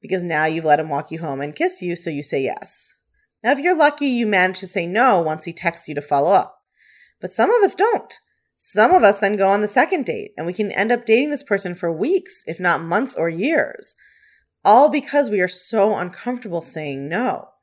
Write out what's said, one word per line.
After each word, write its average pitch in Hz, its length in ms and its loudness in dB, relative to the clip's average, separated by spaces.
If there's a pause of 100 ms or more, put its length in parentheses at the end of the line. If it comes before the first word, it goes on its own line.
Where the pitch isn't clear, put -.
because 185 220 -4
now 160 200 0
you've 160 220 -2
let 151 160 6
him 156 80 -6
walk 147 200 -4
you 160 100 -8
home 139 200 -6
and 147 160 -8
kiss 359 260 -2
you, 175 140 -4
so 170 140 -8
you 147 120 -8
say 139 200 -4
yes. - 560 -8 (440)
Now, 226 100 0
if 277 80 2
you're 339 140 2
lucky, 294 340 2
you 240 200 0
manage 185 320 2
to 190 80 -12
say 180 180 -6
no 202 360 2
once 160 240 -4
he 170 80 -10
texts - 340 -6
you 156 80 -8
to 147 60 -4
follow 147 320 2
up. - 280 0 (600)
But 175 100 -10
some 233 180 0
of 466 140 4
us - 120 2
don't. - 440 -2 (380)
Some 214 360 2
of 339 100 6
us 208 160 6
then 202 180 0
go 190 100 2
on 202 140 4
the 208 80 -2
second 311 360 0
date, - 300 -8
and 160 100 -6
we 175 60 -4
can 208 220 -4
end 214 180 0
up 240 140 -2
dating 254 240 4
this 294 140 -6
person 190 320 -4
for 175 140 -4
weeks, 220 560 -2
if 170 140 -10
not 170 240 0
months 190 320 -2
or 165 140 0
years, 190 680 -2 (720)
all 247 240 8
because 277 400 0
we 208 100 0
are 185 80 2
so 208 480 0
uncomfortable 180 680 -8
saying 143 460 -8
no. 190 400 -4 (160)